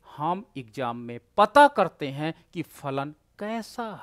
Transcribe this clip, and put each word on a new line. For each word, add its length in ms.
हम 280
एग्जाम 420
में 200
पता 320
करते 420
हैं 220
कि 80
फलन 520
कैसा 520